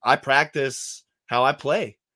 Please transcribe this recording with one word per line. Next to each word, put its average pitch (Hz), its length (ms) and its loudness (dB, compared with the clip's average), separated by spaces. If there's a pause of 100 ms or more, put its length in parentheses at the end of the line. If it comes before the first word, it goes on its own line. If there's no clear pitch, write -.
I 131 140 4
practice 139 840 -2 (240)
how 123 180 2
I 139 80 4
play, 147 460 -4 (180)